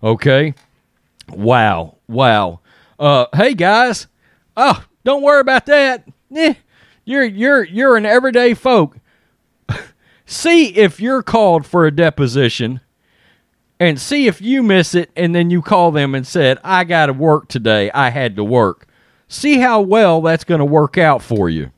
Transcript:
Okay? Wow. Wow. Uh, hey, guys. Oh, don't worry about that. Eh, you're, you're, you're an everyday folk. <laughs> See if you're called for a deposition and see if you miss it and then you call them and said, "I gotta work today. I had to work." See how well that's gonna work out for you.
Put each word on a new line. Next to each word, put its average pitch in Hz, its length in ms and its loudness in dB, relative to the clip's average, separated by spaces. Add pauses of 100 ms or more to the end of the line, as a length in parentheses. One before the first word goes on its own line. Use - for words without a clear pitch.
Okay? 135 520 0 (720)
Wow. 101 680 -2 (120)
Wow. 107 520 -2 (380)
Uh, 143 360 0
hey, 233 200 2
guys. 214 520 0 (500)
Oh, 240 280 0 (200)
don't 277 180 -2
worry 285 180 4
about 262 260 0
that. 277 420 0 (260)
Eh, 302 200 0 (500)
you're, 269 180 -4
you're, 240 400 0
you're 226 340 0
an 208 80 -2
everyday 247 500 2
folk. 214 440 0 (680)
<laughs> - 80 -6 (500)
See 320 500 0
if 196 220 2
you're 254 240 -4
called 185 440 0
for 175 200 0
a 151 80 0
deposition 131 840 -2 (1000)
and 160 220 0
see 285 260 -2
if 190 140 -2
you 247 220 -2
miss 190 320 2
it 175 200 -2
and 170 200 -2
then 175 160 0
you 175 120 0
call 175 300 2
them 143 220 -2
and 131 120 -6
said, 135 380 0
"I 180 200 0
gotta 160 280 0
work 151 340 0
today. 107 460 0
I 135 160 0
had 120 280 -6
to 104 80 -4
work." 107 440 -2 (400)
See 285 300 -2
how 240 240 2
well 185 400 2
that's 165 220 -2
gonna 156 200 0
work 147 320 0
out 156 260 2
for 98 280 -2
you. 76 280 -6